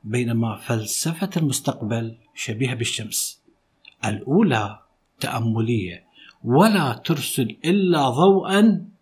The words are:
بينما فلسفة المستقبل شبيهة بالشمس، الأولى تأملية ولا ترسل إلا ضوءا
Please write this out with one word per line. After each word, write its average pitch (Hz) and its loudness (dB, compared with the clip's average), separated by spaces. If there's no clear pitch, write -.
بينما 113 -2
فلسفة 156 -4
المستقبل 117 -4
شبيهة 123 -4
بالشمس، - -6
الأولى 117 0
تأملية 113 -2
ولا 151 4
ترسل - -4
إلا 170 2
ضوءا 190 4